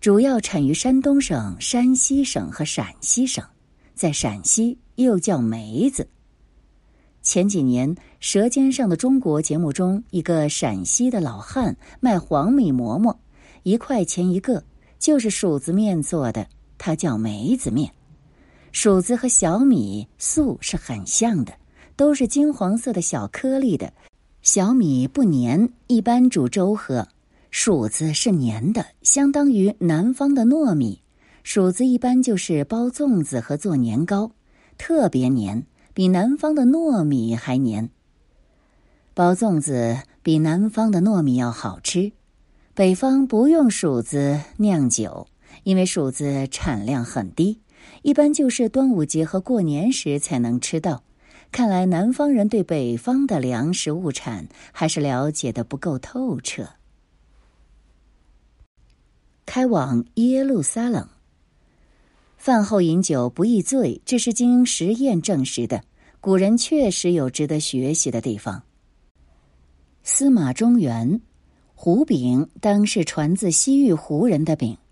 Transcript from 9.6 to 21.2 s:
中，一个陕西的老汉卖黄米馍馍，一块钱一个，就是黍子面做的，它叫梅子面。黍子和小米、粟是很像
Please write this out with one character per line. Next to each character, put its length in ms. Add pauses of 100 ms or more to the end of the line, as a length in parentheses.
中， 380
一 120
个 280
陕 340
西 260
的 120
老 160
汉 400 (240)
卖 180
黄 320
米 180
馍 280
馍， 200 (460)
一 140
块 260
钱 260
一 120
个， 200 (380)
就 180
是 140
黍 260
子 140
面 320
做 300
的， 120 (320)
它 180
叫 220
梅 380
子 160
面。 180 (840)
黍 260
子 160
和 140
小 300
米、 460 (120)
粟 420
是 160
很 320
像 380